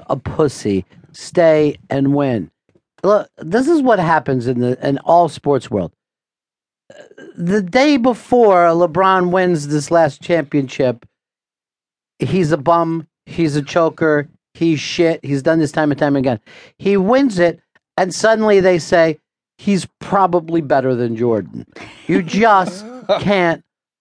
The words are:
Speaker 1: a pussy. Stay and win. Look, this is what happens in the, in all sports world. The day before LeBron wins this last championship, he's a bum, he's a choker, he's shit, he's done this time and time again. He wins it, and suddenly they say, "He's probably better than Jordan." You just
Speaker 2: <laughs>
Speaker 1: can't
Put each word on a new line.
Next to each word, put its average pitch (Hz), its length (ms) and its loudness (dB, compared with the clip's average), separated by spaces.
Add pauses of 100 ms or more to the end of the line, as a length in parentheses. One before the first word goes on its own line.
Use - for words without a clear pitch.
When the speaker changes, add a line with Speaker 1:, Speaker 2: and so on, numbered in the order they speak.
Speaker 1:
a 165 80 -2
pussy. 107 680 -4 (300)
Stay 156 640 2 (140)
and 139 240 0
win. 127 360 -2 (540)
Look, 202 320 2
this 220 320 -2
is 320 140 2
what 233 160 2
happens 151 480 0
in 123 140 -2
the, 123 260 -2
in 139 140 -2
all 170 280 2
sports - 420 -4
world. 92 220 -4 (1400)
The 185 260 -2
day 269 340 2
before 226 720 2
LeBron 180 640 2
wins 175 380 0
this 147 220 -2
last 165 320 2
championship, 139 840 -2 (1120)
he's 156 340 0
a 165 60 0
bum, 165 480 0 (200)
he's 151 300 -2
a 147 60 -2
choker, 151 640 -2 (260)
he's 160 260 0
shit, 165 440 -2
he's 135 180 -4
done 165 160 2
this 151 140 -2
time 151 180 -2
and 139 80 -4
time 143 180 0
again. 127 240 -2 (380)
He 202 180 0
wins 220 420 0
it, 170 220 0 (360)
and 180 180 -2
suddenly 214 460 2
they 185 180 2
say, 165 400 0 (400)
"He's 196 280 -2 (140)
probably 170 600 -2
better 131 340 0
than 117 220 -4
Jordan." 107 500 -4 (400)
You 185 160 0
just 190 640 0 (220)
Speaker 2:
<laughs> 196 140 -2
Speaker 1:
can't 175 420 0 (380)